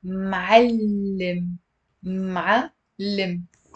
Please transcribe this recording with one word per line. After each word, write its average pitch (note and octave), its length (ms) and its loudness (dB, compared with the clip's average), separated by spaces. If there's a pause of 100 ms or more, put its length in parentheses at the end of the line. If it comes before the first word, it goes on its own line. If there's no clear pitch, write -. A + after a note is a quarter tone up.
Ma'allim. F#3+ 1600 0 (460)
Ma'allim. F#3+ 1400 -2 (300)